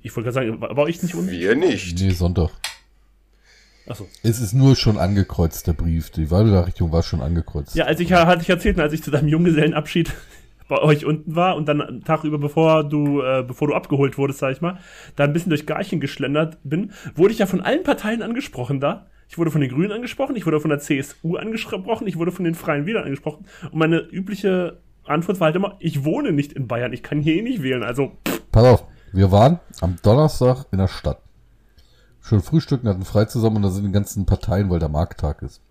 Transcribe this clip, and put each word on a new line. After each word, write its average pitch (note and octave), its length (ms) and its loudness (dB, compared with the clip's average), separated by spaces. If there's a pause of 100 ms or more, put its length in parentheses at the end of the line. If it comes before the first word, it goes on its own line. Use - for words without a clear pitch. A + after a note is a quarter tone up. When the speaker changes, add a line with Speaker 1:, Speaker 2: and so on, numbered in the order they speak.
Speaker 1:
ich A#2+ 140 -14
wollte A#2+ 140 -4
gerade - 20 -8
sagen, A#2+ 280 -2
war, A2 160 -6
war - 120 2
ich E3+ 140 -6
nicht E3+ 120 -4
unten? F3+ 160 -4
Speaker 2:
Wir F3+ 240 2
nicht. F#2 440 0
Speaker 3:
Nee, F#2+ 120 2
Sonntag. F2 400 0 (1400)
Speaker 1:
Ach A#2 100 -12
so. G2 120 -16 (140)
Speaker 3:
Es A#2 180 0
ist G2+ 120 -4
nur C3 240 6
schon G#2+ 220 2
angekreuzt, F2+ 680 0
der E2+ 80 0
Brief. E2 360 -2
Die D#2 200 -4
Wahlbenachrichtigung F2+ 640 2
war E2 100 2
schon - 200 -4
angekreuzt. D#2 520 -4
Speaker 1:
Ja, D#3+ 120 0
als E3 140 -2
ich F3 100 -2
ja, E3+ 160 4
hatte E3+ 160 4
ich F#3 80 -2
erzählt, F3+ 300 2
als D3+ 120 2
ich D#3+ 100 -6
zu C#3+ 80 -8
deinem D3 180 2
Junggesellenabschied D#3 840 2 (300)
<laughs> - 280 -20
bei C#3 120 0
euch D3+ 240 4
unten D3+ 320 -4
war F3 200 2
und D3+ 120 -4
dann D3 140 0
einen A#2+ 200 -10
Tag D#3 220 -2
über, D3+ 140 -2
bevor D#3 440 2
du, C#3+ 380 0
äh, C3 260 0
bevor D3 220 -2
du - 60 0
abgeholt C#3 420 0
wurdest, C#3 220 -2
sag C3+ 140 -2
ich C3 100 -6
mal, F3+ 160 -4 (380)
da C#3+ 80 2
ein D3 100 0
bisschen F3 160 -2
durch D3+ 160 0
Garching E3 340 -4
geschlendert C#3+ 640 -2
bin, E3 280 -4 (220)
wurde G3+ 200 4
ich A3 60 -6
ja G3+ 40 4
von F#3 160 -2
allen D4+ 220 -2
Parteien A3+ 400 -2
angesprochen C#3+ 580 -6
da. D3+ 260 -4 (220)
Ich - 80 -16
wurde E3 140 0
von D#3 100 0
den C3+ 80 0
Grünen E3+ 240 -2
angesprochen, B3 420 -6
ich F3+ 120 -4
wurde D#3 140 2
von D#3 100 -2
der C#3+ 80 0
C D3 200 -2
S - 240 -10
U E3 140 -4
angesprochen, A3 680 -6
ich E3+ 100 -6
wurde E3+ 160 -2
von F3 140 -4
den E3 80 0
Freien D3+ 320 -4
Wählern G#3+ 180 -4
angesprochen. C#3 400 -8 (200)
Und D3 100 -14
meine D#3+ 240 2
übliche F#3 800 -4 (260)
Antwort E3+ 360 -2
war D#3+ 60 4
halt D#3+ 100 2
immer, G3 220 -4
ich C#3+ 280 -4
wohne A#3 260 -2
nicht C#3+ 220 -2
in B2+ 140 -8
Bayern, A#2+ 260 -4
ich - 80 -12
kann D3 180 -4
hier D#3 140 2
eh G3 80 0
nicht A#3 200 -4
wählen, B2+ 200 -2
also B2 300 -4 (140)
pff. - 140 -6 (100)
Speaker 3:
Pass A2 140 6
auf, B2+ 200 8 (280)
wir F#2+ 180 4
waren B2 300 6 (220)
am F2 200 -2
Donnerstag B2+ 680 4
in F#2+ 80 0
der F#2+ 100 2
Stadt. - 320 -6 (1000)
Schön G#2 180 2
frühstücken, B2+ 480 0
hatten F#2 160 -2
frei G#2+ 220 2
zusammen A2 300 0
und G#2 60 2
da G2 80 2
sind G2 140 -4
die G2 80 -2
ganzen G2+ 320 0
Parteien, F#2 460 0
weil E2+ 80 2
der D#2+ 100 -2
Markttag D2+ 540 -4
ist. - 180 -14 (100)